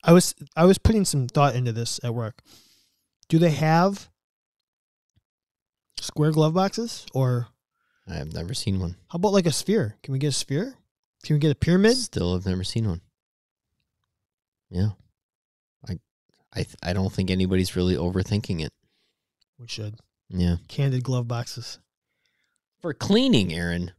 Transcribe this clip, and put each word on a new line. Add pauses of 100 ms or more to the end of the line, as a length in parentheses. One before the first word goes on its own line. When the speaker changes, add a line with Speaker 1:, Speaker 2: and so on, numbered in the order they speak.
Speaker 1:
I
was, (220)
I
was
putting
some
thought
into
this
at
work. (840)
Do
they
have (1900)
square
glove
boxes,
or (600)
Speaker 2:
I
have
never
seen
one. (140)
Speaker 1:
how
about,
like,
a
sphere?
Can
we
get
a
sphere? (500)
Can
we
get
a
pyramid?
Speaker 2:
Still
have
never
seen
one. (1700)
Yeah. (960)
I, (540)
I,
th-,
I
don't
think
anybody's
really
overthinking
it. (880)
Speaker 1:
We
should. (340)
Speaker 2:
Yeah. (140)
Speaker 1:
Candid
glove
boxes. (1000)
Speaker 2:
For
cleaning,
Aaron.